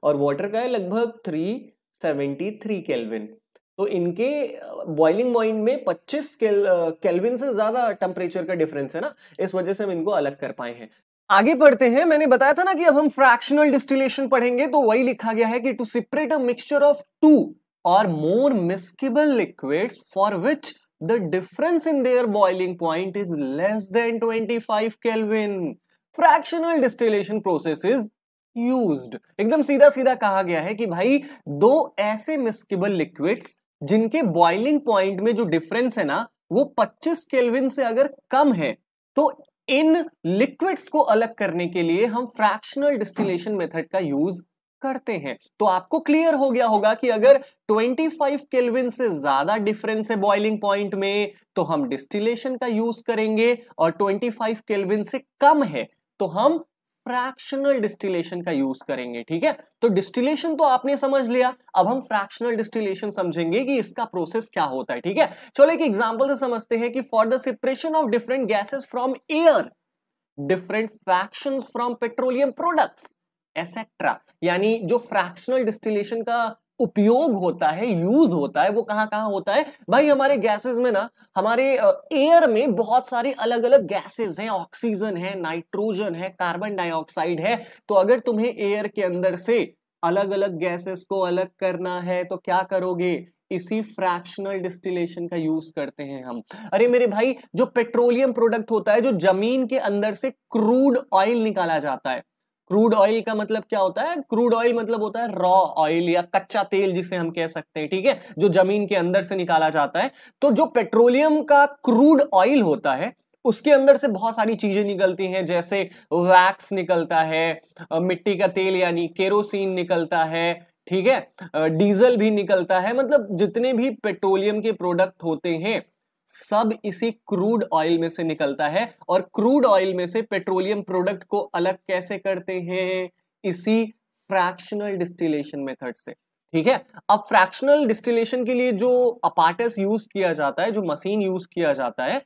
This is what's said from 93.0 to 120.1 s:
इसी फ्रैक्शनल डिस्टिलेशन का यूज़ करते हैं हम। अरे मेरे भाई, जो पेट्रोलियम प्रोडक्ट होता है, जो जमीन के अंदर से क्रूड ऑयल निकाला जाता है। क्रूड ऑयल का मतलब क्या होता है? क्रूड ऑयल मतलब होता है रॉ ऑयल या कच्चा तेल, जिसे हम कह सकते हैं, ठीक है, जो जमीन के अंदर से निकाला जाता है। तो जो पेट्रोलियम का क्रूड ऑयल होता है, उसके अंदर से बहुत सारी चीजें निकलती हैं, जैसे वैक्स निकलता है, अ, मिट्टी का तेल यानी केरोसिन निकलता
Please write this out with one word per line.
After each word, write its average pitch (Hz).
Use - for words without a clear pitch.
इसी 185
फ्रैक्शनल 190
डिस्टिलेशन 180
का 175
यूज़ 160
करते 143
हैं 139
हम। 127
अरे 220
मेरे 247
भाई, 226
जो 233
पेट्रोलियम 240
प्रोडक्ट 226
होता 208
है, 233
जो 254
जमीन 208
के 214
अंदर 202
से 262
क्रूड 240
ऑयल 220
निकाला 180
जाता 139
है। 123
क्रूड 214
ऑयल 214
का 220
मतलब 214
क्या 214
होता 190
है? 330
क्रूड 240
ऑयल 233
मतलब 226
होता 214
है 233
रॉ 180
ऑयल 165
या 175
कच्चा 196
तेल, 196
जिसे 180
हम 170
कह 165
सकते 160
हैं, 151
ठीक 190
है, 262
जो 196
जमीन 190
के 202
अंदर 180
से 190
निकाला 170
जाता 151
है। 247
तो 285
जो 254
पेट्रोलियम 254
का 285
क्रूड 285
ऑयल 226
होता 143
है, 170
उसके 247
अंदर 277
से 285
बहुत 220
सारी 220
चीजें 202
निकलती 190
हैं, 185
जैसे 175
वैक्स 180
निकलता 170
है, 160
अ, 160
मिट्टी 180
का 185
तेल 190
यानी 170
केरोसिन 196
निकलता 170